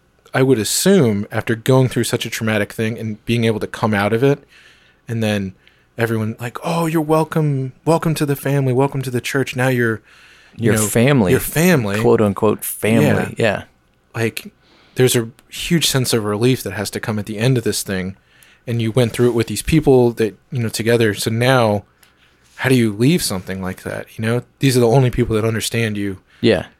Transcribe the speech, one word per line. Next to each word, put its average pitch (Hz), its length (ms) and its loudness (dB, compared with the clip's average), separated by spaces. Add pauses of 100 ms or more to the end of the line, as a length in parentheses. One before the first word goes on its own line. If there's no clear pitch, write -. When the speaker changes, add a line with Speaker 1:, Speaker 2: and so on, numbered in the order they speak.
(340)
Speaker 1:
I 131 80 2
would 135 160 4
assume 110 760 2
after 113 240 -4
going 131 340 2
through 117 160 -2
such - 200 -4
a 120 40 -8
traumatic 107 440 -2
thing 113 240 -4
and 110 280 -10
being 117 180 0
able 113 160 0
to 101 80 -6
come - 260 -2
out 104 200 2
of 117 100 0
it, 139 200 2 (640)
and 113 140 -4
then 104 320 -2 (440)
everyone 113 420 -2
like, 120 240 -10
"Oh, 170 220 -2
you're 160 160 0
welcome. 151 720 -2 (120)
Welcome 160 300 0
to 151 100 -2
the 143 100 0
family. 135 380 0
Welcome 135 280 0
to 131 80 -8
the 120 120 -4
church. - 340 -4
Now 127 140 0
you're, 120 320 0 (540)
you 110 160 -2
Speaker 2:
Your 107 40 4
Speaker 1:
know, 107 100 0
Speaker 2:
family. 117 460 2
Speaker 1:
your 127 100 4
family." 135 580 0
Speaker 2:
Quote 117 220 4
unquote 104 420 0
family. 104 720 0
Speaker 1:
Yeah. 113 260 0 (520)
Speaker 2:
Yeah. 117 60 -4
Speaker 1:
Like, 113 300 -6 (440)
there's 127 200 4
a 117 140 -2 (200)
huge - 380 -2
sense 127 260 0
of 117 100 0
relief 110 400 0
that 98 100 -8
has 101 180 -4
to 107 80 -6
come 107 200 -6
at 101 60 -6
the 107 140 -10
end 127 180 2
of - 60 -2
this - 200 -2
thing. 95 320 -6 (520)
And 117 140 -2
you 113 100 -2
went 117 220 0
through 123 160 2
it 117 60 0
with 117 120 0
these 107 140 -6
people 131 520 4
that, 110 220 -2 (160)
you 131 80 -6
know, 113 100 -4
together. 113 440 0
So 110 180 -4
now, 113 540 2 (720)
how 127 120 -2
do 131 60 4
you 113 160 2
leave 127 320 2
something 95 380 -6
like 92 220 -8
that? 101 240 -10 (100)
You 110 80 -6
know, 120 180 -2 (160)
these 135 160 2
are 127 60 4
the 117 80 6
only 127 200 4
people 110 260 0
that 107 100 0
understand 113 520 -4
you. 101 220 -6 (220)
Speaker 2:
Yeah. 107 240 2 (140)